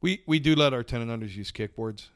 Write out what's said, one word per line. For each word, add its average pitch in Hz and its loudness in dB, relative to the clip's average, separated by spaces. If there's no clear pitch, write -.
we, 190 0
we 156 4
do 151 4
let 147 4
our 123 -2
ten 120 -4
and 117 -4
unders 110 -6
use 101 -10
kickboards 110 -8